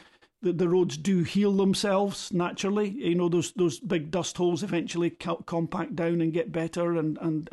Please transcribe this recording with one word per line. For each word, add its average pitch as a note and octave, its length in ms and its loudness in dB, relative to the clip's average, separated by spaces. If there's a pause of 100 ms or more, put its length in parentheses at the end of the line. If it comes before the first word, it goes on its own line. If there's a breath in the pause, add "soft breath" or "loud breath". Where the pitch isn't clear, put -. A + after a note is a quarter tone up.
(420 loud breath)
The, F3+ 100 0
the F3 160 0
roads E3+ 300 2
do F3 260 2
heal G3+ 300 2
themselves G3 800 2
naturally. G3 560 0
You F#3+ 260 0
know, F3 140 2
those, E3+ 240 0
those F3 260 0
big D#3+ 320 -4
dust F3 240 -4
holes F3 280 2
eventually E3+ 480 -2
co-, - 260 -6
compact F3+ 580 -4
down E3+ 240 0
and D#3+ 140 2
get E3 180 -2
better E3+ 460 0
and, D#3 240 0
and, D#3+ 320 -2